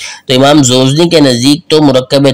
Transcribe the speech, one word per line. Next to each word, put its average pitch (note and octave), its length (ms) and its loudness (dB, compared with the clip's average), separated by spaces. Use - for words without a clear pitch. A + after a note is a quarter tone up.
تو C3+ 80 -4
امام C#3 300 2
زوزنی C3+ 460 0
کے E3+ 100 0
نزدیک C3+ 500 0
تو D#3 140 0
مرکب C#3 500 0